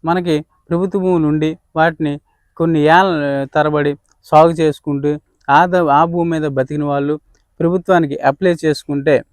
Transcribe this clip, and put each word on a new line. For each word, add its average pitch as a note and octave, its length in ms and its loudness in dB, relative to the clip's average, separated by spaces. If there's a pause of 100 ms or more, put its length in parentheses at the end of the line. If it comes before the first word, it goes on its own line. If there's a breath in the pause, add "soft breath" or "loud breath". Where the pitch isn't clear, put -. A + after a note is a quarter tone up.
మనకి E3+ 400 -2 (260)
ప్రభుత్వ F#3 280 -4
భూములు F3+ 300 0
ఉండి D#3 300 -2 (180)
వాటిని D#3 440 -2 (360)
కొన్ని E3 240 0
ఏళ్ళ D3+ 640 2 (100)
తరబడి D3 420 0 (280)
సాగు D#3+ 260 4
చేసుకుంటూ D3 680 -2 (320)
ఆ D#3 160 4
ద-, F3+ 100 -2
ఆ D#3 280 2
భూమి E3+ 260 -2
మీద D#3 200 -2
బతికిన C#3 340 -4
వాళ్ళు C#3+ 360 -4 (400)
ప్రభుత్వానికి E3+ 580 0
అప్లై D#3 360 0 (100)
చేసుకుంటే C#3+ 680 -2